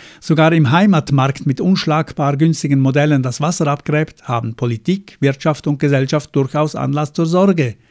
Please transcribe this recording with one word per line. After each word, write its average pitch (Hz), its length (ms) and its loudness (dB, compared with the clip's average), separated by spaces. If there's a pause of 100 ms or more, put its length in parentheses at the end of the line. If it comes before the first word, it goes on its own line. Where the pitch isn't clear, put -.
(180)
sogar 160 340 2
im 156 180 2
Heimatmarkt 147 760 2
mit 135 140 -2
unschlagbar 160 800 -2
günstigen 151 420 0
Modellen 139 420 2
das 127 180 -6
Wasser 160 260 -2
abgräbt, 151 580 -4
haben 113 300 -4
Politik, 127 640 -4
Wirtschaft 143 460 -2
und 147 120 -2
Gesellschaft 139 560 -2
durchaus 147 400 -2
Anlass 143 380 -4
zur 165 140 -2
Sorge. 165 500 2 (140)